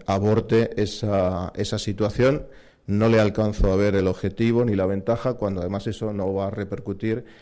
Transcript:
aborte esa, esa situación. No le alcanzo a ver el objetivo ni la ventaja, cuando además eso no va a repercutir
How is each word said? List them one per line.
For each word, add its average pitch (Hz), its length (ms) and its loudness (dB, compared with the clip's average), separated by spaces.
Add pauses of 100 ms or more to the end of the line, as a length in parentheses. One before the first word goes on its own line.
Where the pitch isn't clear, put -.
aborte 107 720 2
esa, 92 760 -2
esa 104 240 -4
situación. 113 680 0 (400)
No 107 220 2
le 113 120 6
alcanzo 104 520 2
a 95 40 2
ver 101 180 2
el 92 140 2
objetivo 117 560 0
ni 107 100 0
la 95 120 2
ventaja, 113 480 -2
cuando 98 260 -4
además 98 260 -4
eso 107 260 -6
no 98 200 -2
va 98 140 -2
a 98 40 -4
repercutir 101 760 -4 (180)